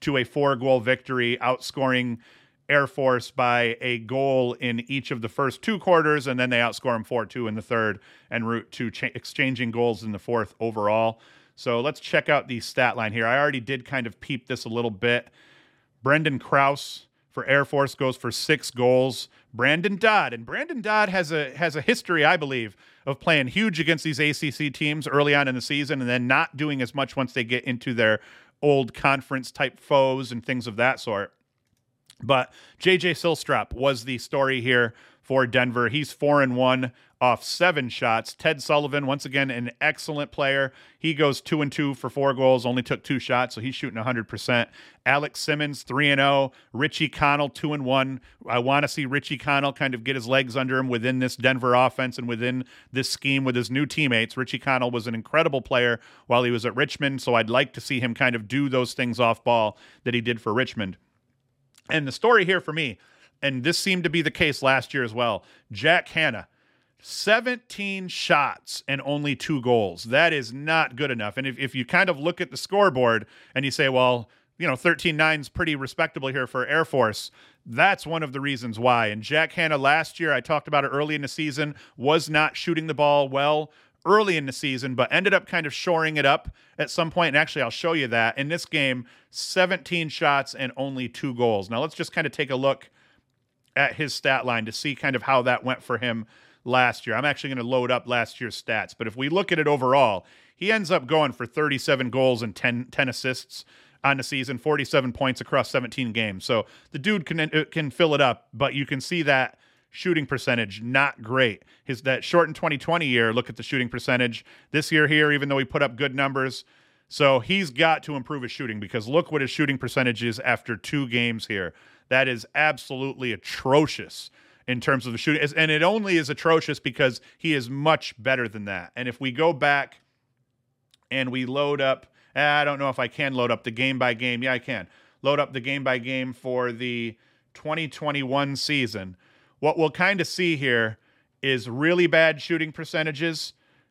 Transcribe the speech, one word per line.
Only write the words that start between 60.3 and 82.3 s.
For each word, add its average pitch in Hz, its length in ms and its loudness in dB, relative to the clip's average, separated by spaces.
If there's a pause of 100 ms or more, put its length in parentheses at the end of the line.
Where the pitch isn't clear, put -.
for 110 120 -2
Richmond. 107 440 -4 (920)
And 151 180 -2
the 127 60 -6
story 220 320 4
here 180 160 2
for 160 120 -8
me, 147 260 -6 (460)
and 135 180 -2
this 165 160 0
seemed 185 260 0
to 170 60 -2
be 165 120 2
the 151 80 -2
case 151 320 0
last 131 320 2
year 139 80 0
as 113 100 -4
well, 117 320 0 (280)
Jack 151 360 2
Hanna, 143 380 -2 (540)
seventeen 208 1080 -2
shots - 800 -2
and 135 180 -4
only 147 300 -2
two 143 260 -4
goals. 110 440 2
That 147 280 6
is 123 200 -4
not 147 420 0
good 139 160 -2
enough. 107 260 -6
And 131 80 -4
if, 131 140 -6
if 135 160 -6
you 127 100 -4
kind 180 240 2
of 143 120 -2
look 175 200 -4
at 170 120 -6
the 139 40 -12
scoreboard 127 680 2 (260)
and 131 120 -2
you 135 80 -2
say, 143 160 2
"Well, 127 420 2 (280)
you 165 100 -2
know, 131 80 0
thirteen 165 400 0
nine's 156 320 2
pretty 160 260 -2
respectable 139 540 -4
here 131 180 -2
for 127 180 -4
Air 151 200 2
Force," 117 480 0 (340)
that's 160 400 2
one 160 160 -4
of 139 100 -6
the 135 80 -8
reasons 123 380 -6
why. 117 300 4
And 107 120 -6
Jack 151 340 -2
Hanna 156 220 0
last 143 440 0
year, 160 120 0
I 127 80 2
talked 151 280 -2
about 147 160 2
it 120 80 -4
early 151 240 0
in 143 60 -6
the 139 60 -6
season, 151 460 -4 (220)
was 151 340 2